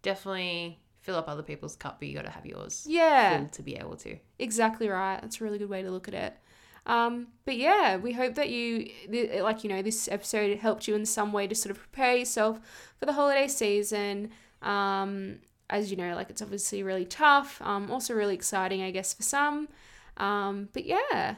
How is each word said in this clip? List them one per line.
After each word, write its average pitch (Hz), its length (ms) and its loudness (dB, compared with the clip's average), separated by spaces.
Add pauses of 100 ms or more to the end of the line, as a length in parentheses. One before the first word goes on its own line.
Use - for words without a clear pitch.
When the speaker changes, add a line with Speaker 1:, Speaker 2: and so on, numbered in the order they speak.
Speaker 1:
definitely 180 760 -4 (220)
fill 185 160 -6
up 165 100 -4
other 147 160 -8
people's - 320 -10
cup, - 240 -10
but 147 80 -10
you - 80 -10
gotta - 160 -8
have - 140 -16
yours - 420 -10
Speaker 2:
Yeah. 294 520 6
Speaker 1:
full 143 100 -4
to - 140 -14
be 139 120 -8
able - 220 -12
to. - 200 -14 (220)
Speaker 2:
Exactly 220 480 2
right. 190 340 -2
That's - 200 -10
a - 20 -6
really 208 160 -4
good 202 100 -6
way 190 140 -4
to 185 80 -6
look 185 160 -8
at - 60 -10
it. - 240 -6 (500)
Um, 240 400 0 (180)
but 269 120 -2
yeah, 285 400 6
we 233 160 -2
hope 254 220 0
that 294 140 0
you, 233 400 -2 (200)
th-, 226 340 0
like, 220 200 0
you 214 60 -4
know, 190 140 -2
this 220 240 -2
episode 202 500 0
helped 220 300 0
you 214 80 2
in 214 100 0
some 208 260 0
way 202 140 0
to 196 80 -4
sort 214 160 -2
of 196 80 -6
prepare 247 380 2
yourself 226 440 2 (380)
for - 80 -4
the 285 80 2
holiday 277 340 4
season. 208 840 0 (320)
Um, 196 760 0 (320)
as 202 220 0
you 190 60 -2
know, 175 180 -4
like, 185 160 -6
it's 208 100 -8
obviously 202 400 -4
really 190 240 -2
tough, 285 560 6
um, 202 300 -2
also 247 240 -2
really 208 180 2
exciting, 190 480 -2
I 185 80 -4
guess, 190 240 -4
for - 80 -8
some. 294 460 0 (500)
Um, 202 560 -2
but - 120 -6
yeah 392 520 0